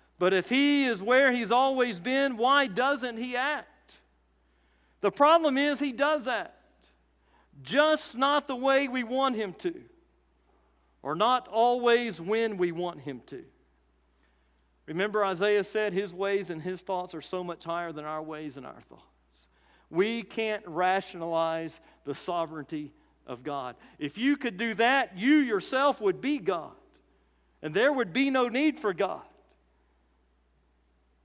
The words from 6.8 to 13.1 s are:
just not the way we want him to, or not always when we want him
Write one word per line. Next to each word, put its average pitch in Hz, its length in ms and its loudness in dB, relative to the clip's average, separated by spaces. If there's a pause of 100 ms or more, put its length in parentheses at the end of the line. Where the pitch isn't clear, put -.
just 285 540 2
not 285 300 2
the 277 80 -6
way 269 320 2
we 254 160 -4
want 254 320 0
him 208 200 -4
to, - 280 -6 (1200)
or 147 140 -6
not 233 320 2
always 240 720 2
when 214 360 -2
we 180 140 0
want 170 300 -6
him 131 260 -10